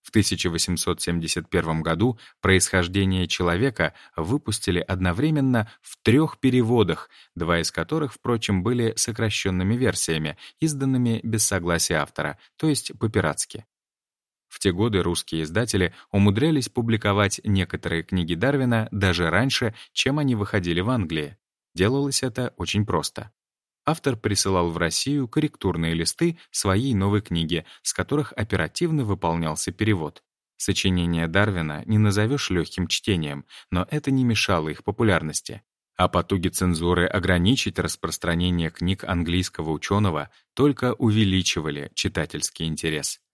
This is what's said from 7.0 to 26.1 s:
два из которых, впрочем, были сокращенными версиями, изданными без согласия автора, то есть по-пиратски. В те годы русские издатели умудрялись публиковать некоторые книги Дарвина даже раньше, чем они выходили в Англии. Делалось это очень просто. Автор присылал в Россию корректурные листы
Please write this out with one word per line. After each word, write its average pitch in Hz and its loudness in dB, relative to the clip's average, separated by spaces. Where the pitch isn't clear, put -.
два 85 0
из 82 -2
которых, 143 -4
впрочем, 110 -2
были 117 0
сокращенными 101 0
версиями, 82 0
изданными 131 0
без 107 0
согласия 85 0
автора, 73 -4
то 156 0
есть - -2
по-пиратски. 107 -2
В - -18
те 98 2
годы 98 0
русские 82 -2
издатели 92 0
умудрялись 113 4
публиковать 107 2
некоторые 87 0
книги 87 0
Дарвина 120 0
даже 90 2
раньше, 110 0
чем 139 0
они 135 2
выходили 90 0
в 98 0
Англии. 80 -2
Делалось 135 0
это 127 -6
очень 101 -2
просто. - -4
Автор 143 -2
присылал 95 0
в 82 -6
Россию 123 -2
корректурные 85 -2
листы 165 -2